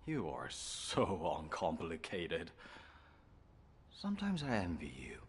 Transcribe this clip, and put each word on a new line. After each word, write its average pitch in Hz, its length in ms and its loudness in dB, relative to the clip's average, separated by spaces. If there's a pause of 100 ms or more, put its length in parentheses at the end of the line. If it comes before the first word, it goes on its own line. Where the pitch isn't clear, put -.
You 135 220 0
are 65 220 -2
so 87 840 2
<laughs> 80 40 -2
uncomplicated. 82 1080 0 (1400)
Sometimes 202 520 0
I 127 140 4
envy 82 360 2 (160)
you. - 80 -10 (120)